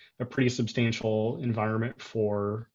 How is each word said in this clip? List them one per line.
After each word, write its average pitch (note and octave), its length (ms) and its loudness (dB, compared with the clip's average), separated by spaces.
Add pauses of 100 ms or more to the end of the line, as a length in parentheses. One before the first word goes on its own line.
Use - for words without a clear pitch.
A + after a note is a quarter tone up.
(200)
a B2+ 60 -4
pretty B2 240 2
substantial A2+ 920 0
environment A2+ 580 -2
for, G#2 760 -2